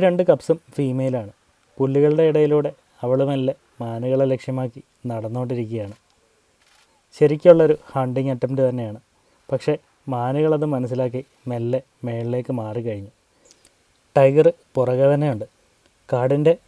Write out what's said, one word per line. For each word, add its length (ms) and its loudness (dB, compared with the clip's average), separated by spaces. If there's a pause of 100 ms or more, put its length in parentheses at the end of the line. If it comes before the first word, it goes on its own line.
രണ്ട് 240 2
കപ്സും 300 2 (180)
ഫീമെയിലാണ്. 560 -4 (460)
പുല്ലുകളുടെ 520 2
ഇടയിലൂടെ 400 2 (340)
അവൾ 140 0 (120)
മെല്ലെ 240 -2 (280)
മാനുകളെ 500 -2
ലക്ഷ്യമാക്കി 480 -8 (300)
നടന്നുകൊണ്ടിരിക്കുകയാണ്. 880 -8 (1200)
ശരിക്കുള്ളൊരു 600 6 (180)
ഹണ്ടിങ് 400 -2
അറ്റംപ്റ്റ് 340 -4
തന്നെയാണ്. 300 -8 (520)
പക്ഷേ 240 -2 (400)
മാനുകളത് 600 -2
മനസ്സിലാക്കി 480 -4 (300)
മെല്ലെ 280 -4 (260)
മേളിലേക്ക് 540 -6
മാറിക്കഴിഞ്ഞു. 520 -10 (1040)
ടൈഗർ 300 6 (280)
പുറകെ 380 2
തന്നെയുണ്ട്. 320 -2 (680)
കാടിൻ്റെ 400 2 (160)